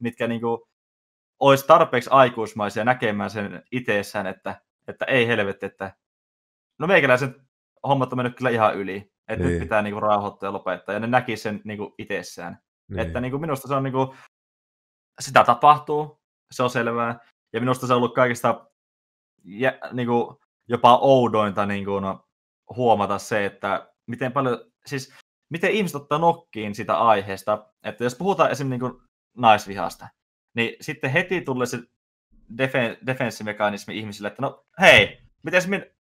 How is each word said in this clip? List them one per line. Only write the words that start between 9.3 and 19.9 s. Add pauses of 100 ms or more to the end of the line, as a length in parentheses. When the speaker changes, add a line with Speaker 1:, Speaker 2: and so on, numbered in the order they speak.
Speaker 2:
Niin.
Speaker 1:
nyt
pitää
niinku
rauhoittua
ja
lopettaa,
ja
ne
näki
sen
niinku
itsessään. (300)
Speaker 2:
Niin.
Speaker 1:
Että
niinku
minusta
se
on
niinku, (1080)
sitä
tapahtuu, (300)
se
on
selvää, (340)
ja
minusta
se
on
ollut
kaikista (760)
jä-, (140)